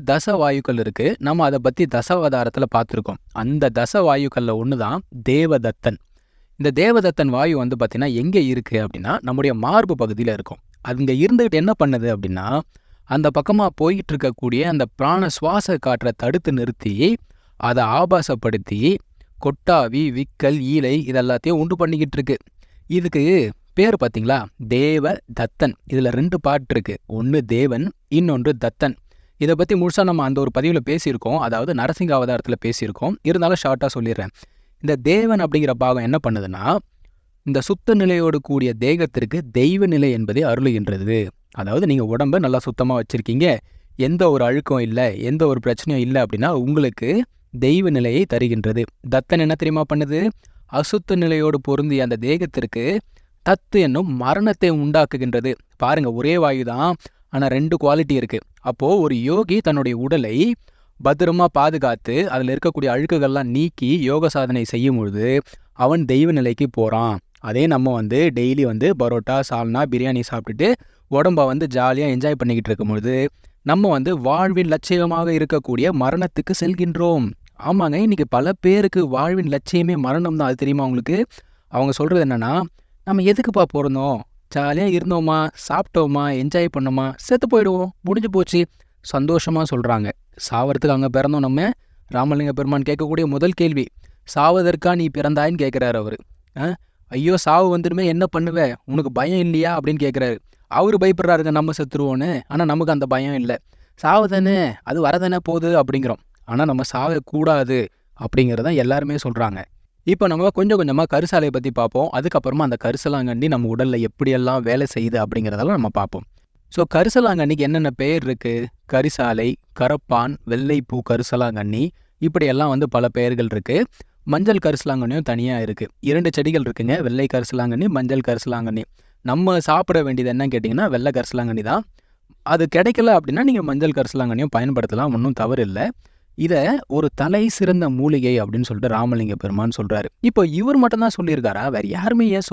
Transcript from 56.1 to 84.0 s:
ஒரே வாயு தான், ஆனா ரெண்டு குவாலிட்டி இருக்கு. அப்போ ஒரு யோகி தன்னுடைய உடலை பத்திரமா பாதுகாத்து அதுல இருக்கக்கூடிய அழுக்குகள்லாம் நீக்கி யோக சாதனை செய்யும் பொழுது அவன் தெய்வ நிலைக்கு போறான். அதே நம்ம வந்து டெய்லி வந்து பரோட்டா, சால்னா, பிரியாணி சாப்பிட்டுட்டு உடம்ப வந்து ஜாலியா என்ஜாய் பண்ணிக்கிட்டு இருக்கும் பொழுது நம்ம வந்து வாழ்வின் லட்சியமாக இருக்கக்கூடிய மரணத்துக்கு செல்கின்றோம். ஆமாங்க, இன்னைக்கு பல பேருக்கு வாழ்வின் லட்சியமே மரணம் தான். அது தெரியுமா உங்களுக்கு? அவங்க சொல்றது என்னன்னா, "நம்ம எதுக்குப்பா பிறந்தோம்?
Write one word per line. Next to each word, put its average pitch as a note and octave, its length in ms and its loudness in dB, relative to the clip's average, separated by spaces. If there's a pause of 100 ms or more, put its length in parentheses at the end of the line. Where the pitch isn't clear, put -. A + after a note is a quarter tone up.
ஒரே C#3+ 240 0
வாயு C#3 260 0
தான், C3 320 -2 (340)
ஆனா C#3 180 0
ரெண்டு D3 360 0
குவாலிட்டி D3 280 2
இருக்கு. A#2+ 280 -2 (220)
அப்போ C3+ 380 0
ஒரு C#3+ 220 0
யோகி F3+ 400 0
தன்னுடைய C3+ 360 0
உடலை C3+ 560 0 (500)
பத்திரமா E3 480 2
பாதுகாத்து C#3+ 800 0
அதுல B2+ 240 -2
இருக்கக்கூடிய D3 320 -2
அழுக்குகள்லாம் C#3 580 0
நீக்கி C3+ 560 0
யோக D3 300 2
சாதனை B2+ 340 -2
செய்யும் B2+ 340 0
பொழுது A2 440 0 (300)
அவன் D3 340 2
தெய்வ C3+ 260 4
நிலைக்கு C3 400 0
போறான். A2 480 0 (200)
அதே B2 280 0
நம்ம C3 260 2
வந்து A#2+ 420 2
டெய்லி B2+ 260 2
வந்து C3 380 2
பரோட்டா, A#2+ 400 0 (100)
சால்னா, A#2 420 -2
பிரியாணி B2+ 300 0 (100)
சாப்பிட்டுட்டு B2 420 -2 (380)
உடம்ப D#3 340 4
வந்து C#3+ 280 0
ஜாலியா C3 340 2
என்ஜாய் C#3 300 0
பண்ணிக்கிட்டு A#2+ 280 -2
இருக்கும் G#2+ 220 -2
பொழுது B2 420 0 (320)
நம்ம F#3+ 280 2
வந்து D#3 280 0
வாழ்வின் E3+ 520 0
லட்சியமாக E3+ 760 0
இருக்கக்கூடிய C#3 440 0 (100)
மரணத்துக்கு E3 600 -2
செல்கின்றோம். E3+ 720 0 (340)
ஆமாங்க, E3+ 280 2
இன்னைக்கு F#3 360 0
பல C#3 300 0
பேருக்கு F#3 480 2
வாழ்வின் D#3+ 420 -2
லட்சியமே E3+ 460 0
மரணம் D#3+ 400 -2
தான். D3+ 120 0
அது C3 80 0
தெரியுமா C#3 280 0
உங்களுக்கு? C3 420 0 (420)
அவங்க C3+ 240 -2
சொல்றது D#3+ 340 2
என்னன்னா, B2+ 360 0 (420)
"நம்ம G3 180 0
எதுக்குப்பா G3+ 420 2 (100)
பிறந்தோம்? C3+ 460 -2 (360)